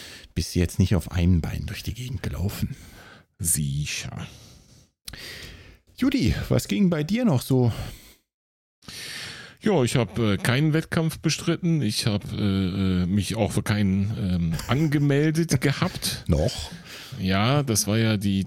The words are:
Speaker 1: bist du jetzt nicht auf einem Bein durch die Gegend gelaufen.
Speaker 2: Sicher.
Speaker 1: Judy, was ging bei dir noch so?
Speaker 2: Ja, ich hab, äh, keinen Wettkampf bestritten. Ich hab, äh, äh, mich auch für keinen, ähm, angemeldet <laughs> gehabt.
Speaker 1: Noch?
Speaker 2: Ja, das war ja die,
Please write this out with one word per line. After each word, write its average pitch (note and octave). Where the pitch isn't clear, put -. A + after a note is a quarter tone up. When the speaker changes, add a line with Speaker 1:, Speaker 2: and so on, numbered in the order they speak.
Speaker 1:
bist -
du F2
jetzt -
nicht G2+
auf -
einem F2+
Bein D2+
durch -
die -
Gegend B2
gelaufen. -
Speaker 2:
Sicher. D2
Speaker 1:
Judy, B3
was B2+
ging G3
bei D#3
dir G#3
noch D3
so? B2+
Speaker 2:
Ja, F#3
ich A2+
hab, A2+
äh, G#2
keinen C#3+
Wettkampf D#3+
bestritten. E3
Ich G#2+
hab, G#2
äh, F#2+
äh, F2
mich G2+
auch G#2
für G2+
keinen, G2+
ähm, F2
angemeldet D3
<laughs> -
gehabt. -
Speaker 1:
Noch? -
Speaker 2:
Ja, G#2
das A2+
war G#2
ja A2
die, G2